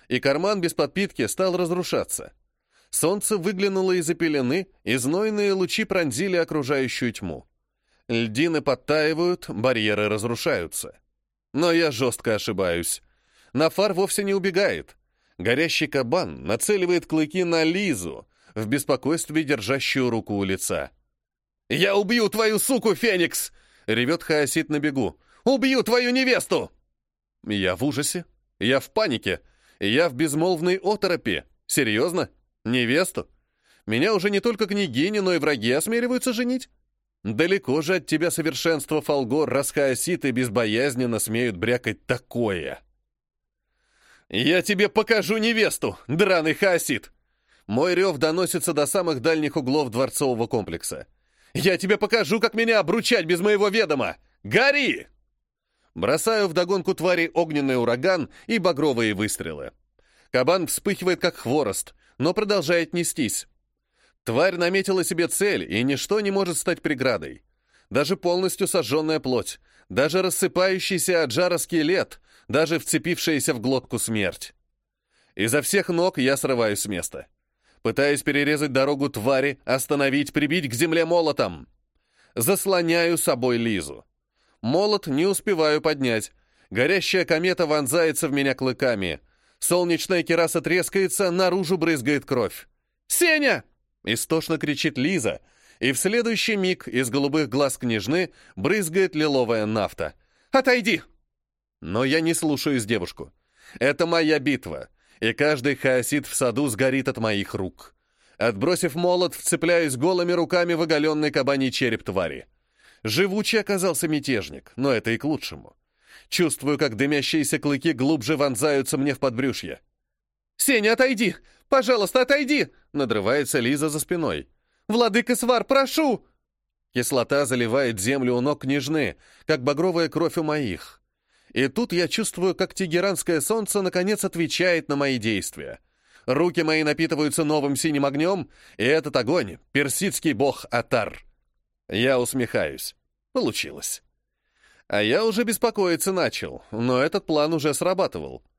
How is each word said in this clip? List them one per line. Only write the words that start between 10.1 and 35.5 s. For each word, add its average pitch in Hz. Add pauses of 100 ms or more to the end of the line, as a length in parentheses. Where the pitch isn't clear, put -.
Но 170
я 165
жёстко 120
ошибаюсь. 92 (520)
Нафар 170
вовсе 196
не 196
убегает. 180 (400)
Горящий 147
кабан 123
нацеливает 175
клыки 156
на 165
Лизу, 143 (260)
в 107
беспокойстве 147
держащую 127
руку 110
у 101
лица. 92 (800)
«Я 196
убью 208
твою 220
суку, 226
Феникс!» — 185 (340)
ревёт 120
Хаосит 151
на 147
бегу. 135 (260)
«Убью 262
твою 247
невесту!» 247 (760)
Я 95
в 120
ужасе. 147 (340)
Я 131
в -
панике. 117 (400)
Я 135
в 127
безмолвной 165
оторопи. 175 (220)
Серьёзно? 135 (360)
Невесту? 123 (580)
Меня 143
уже 190
не 196
только 220
княгини, 190
но 185
и 160
враги 127